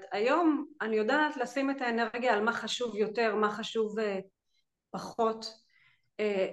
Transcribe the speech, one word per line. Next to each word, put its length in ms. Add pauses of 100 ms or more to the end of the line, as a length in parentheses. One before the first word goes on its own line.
(120)
היום 540 (140)
אני 160
יודעת 400
לשים 340
את 100
האנרגיה 520
על 120
מה 80
חשוב 440
יותר, 380
מה 160
חשוב, 480
אה, 200 (720)
פחות. 560 (760)
אה, 320